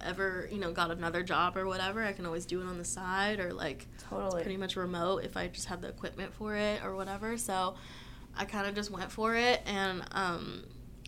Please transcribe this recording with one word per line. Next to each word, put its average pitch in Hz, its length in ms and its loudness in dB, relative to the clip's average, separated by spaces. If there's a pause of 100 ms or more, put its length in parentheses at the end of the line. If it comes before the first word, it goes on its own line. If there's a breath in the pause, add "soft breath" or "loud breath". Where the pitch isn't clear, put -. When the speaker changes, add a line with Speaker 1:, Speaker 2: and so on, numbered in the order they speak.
Speaker 1:
ever, 185 500 0
you 208 60 -2
know, 175 140 0
got 170 180 4
another 170 320 2
job 180 340 4
or 190 100 2
whatever. 190 380 0
I 202 80 2
can 180 140 -4
always 170 200 -2
do 180 140 0
it 180 60 -4
on 180 120 -4
the 175 60 -6
side 190 560 2
or, 180 140 0
like, - 340 -4 (100)
Speaker 2:
Totally. 196 280 -2
Speaker 1:
it's 175 180 2
pretty 185 140 0
much 190 180 -2
remote 180 480 2
if - 120 -6
I 180 120 0
just - 180 -6
had - 140 -4
the - 80 -6
equipment - 460 -6
for 214 220 -2
it 208 280 4
or 190 100 -2
whatever. 196 440 -2
So 185 380 2 (600 loud breath)
I 196 80 2
kinda 202 280 0
just 208 180 -2
went 185 200 -4
for 220 240 2
it. 240 320 6
And, 196 460 2
um, - 520 -2 (440)